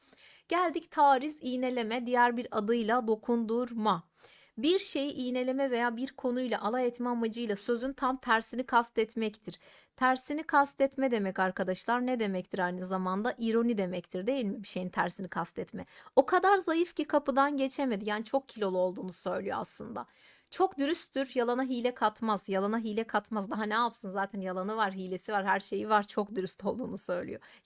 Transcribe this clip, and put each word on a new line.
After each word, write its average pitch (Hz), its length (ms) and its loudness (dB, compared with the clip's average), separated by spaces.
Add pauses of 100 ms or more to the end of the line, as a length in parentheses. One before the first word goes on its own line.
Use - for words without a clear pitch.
(480)
Geldik 339 440 0
tariz, 285 500 6
iğneleme, 247 640 -2
diğer 240 320 4
bir 247 140 -4
adıyla 220 560 2
dokundurma. 226 960 0 (540)
Bir 330 220 2
şeyi 285 320 -2
iğneleme 254 600 -2
veya 240 260 0
bir 262 140 -4
konuyla 247 500 -2
alay 247 260 0
etme 240 220 -2
amacıyla 233 460 -2
sözün 240 380 -2
tam 254 240 0
tersini 233 480 0
kastetmektir. 220 920 0 (360)
Tersini 262 480 0
kastetme 269 680 2
demek 196 280 0
arkadaşlar 190 640 0
ne 254 140 0
demektir 190 400 -2
aynı 180 260 -2
zamanda? 185 520 -2
İroni 233 400 2
demektir 185 500 -4
değil 262 180 0
mi? 196 180 -4
Bir - 40 -12
şeyin 185 220 -6
tersini 180 380 -2
kastetme. 180 580 -8 (300)
"O 269 100 8
kadar 370 320 6
zayıf 349 380 0
ki 311 100 -4
kapıdan 285 520 2
geçemedi." 262 520 -2
Yani 214 160 -4
çok - 240 -2
kilolu 190 280 -2
olduğunu 185 360 -2
söylüyor 190 460 -4
aslında. - 460 -10 (460)
Çok 370 260 0
dürüsttür, 277 580 -2
yalana 247 280 2
hile 247 300 -2
katmaz. 214 560 0
Yalana 202 300 0
hile 220 240 -4
katmaz. 208 480 -4
Daha 214 120 -2
ne 208 100 -2
yapsın? 226 380 -2
Zaten 196 300 -4
yalanı 185 340 -4
var, 202 180 0
hilesi 185 380 -6
var, 196 140 0
her 196 140 2
şeyi 208 300 -4
var. 214 140 6
Çok 202 320 -4
dürüst 185 300 -6
olduğunu 226 320 -4
söylüyor. - 440 -6 (240)